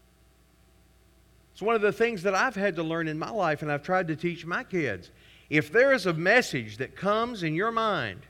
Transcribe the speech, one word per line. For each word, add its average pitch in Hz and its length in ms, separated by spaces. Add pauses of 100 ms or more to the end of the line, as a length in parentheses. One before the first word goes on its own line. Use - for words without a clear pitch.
(1500)
It's - 100
one 226 120
of 214 80
the 208 100
things 226 300
that 190 120
I've 220 220
had 196 200
to 170 60
learn 165 260
in 156 100
my 165 120
life, 175 300
and 151 100
I've 147 120
tried 185 260
to 156 80
teach 170 300
my 202 180
kids. 120 460 (400)
If 151 220
there 254 200
is 202 140
a 175 80
message 156 640
that 127 160
comes 220 480
in 156 120
your 208 180
mind 175 580